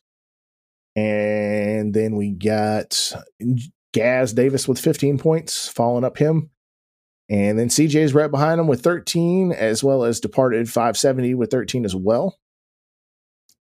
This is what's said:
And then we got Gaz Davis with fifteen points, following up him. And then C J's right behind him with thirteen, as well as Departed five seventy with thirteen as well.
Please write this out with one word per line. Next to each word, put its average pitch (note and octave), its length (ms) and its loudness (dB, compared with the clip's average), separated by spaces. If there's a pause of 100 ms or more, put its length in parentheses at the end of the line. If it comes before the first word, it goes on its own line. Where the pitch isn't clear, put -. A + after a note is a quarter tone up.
(960)
And G#2 1000 0
then A2 220 0
we G#2 140 -2
got G#2+ 840 -2 (800)
Gaz B2 400 2
Davis B2+ 340 2
with C3 140 0
fifteen C#3+ 380 2
points, D#3+ 500 -2
following A#2+ 360 0
up - 140 -4
him. D#3 320 2 (800)
And G#2 300 2
then A#2+ 120 0
C D3+ 160 2
J's D3+ 260 2
right D3 180 2
behind D#3 300 2
him E3 60 0
with B2+ 160 0
thirteen, F3 680 0
as A2 320 0
well C3+ 200 2
as A#2 140 0
Departed A#2 500 0
five A#2 280 0
seventy B2+ 380 0
with A#2+ 180 -2
thirteen B2 320 -2
as F#2 100 -4
well. A2+ 440 -2 (1300)